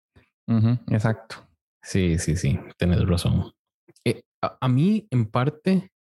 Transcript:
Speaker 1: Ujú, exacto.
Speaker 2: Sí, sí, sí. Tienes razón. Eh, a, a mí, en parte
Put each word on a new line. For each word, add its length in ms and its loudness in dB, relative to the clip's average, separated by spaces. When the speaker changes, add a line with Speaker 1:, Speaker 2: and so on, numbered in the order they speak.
Speaker 1:
Ujú, 300 2
exacto. 580 -2
Speaker 2:
Sí, 380 0
sí, 160 -2
sí. 240 -2
Tienes 300 2
razón. 460 0
Eh, 200 -2
a, 160 -6
a 80 -2
mí, 420 0
en 160 0
parte 680 -2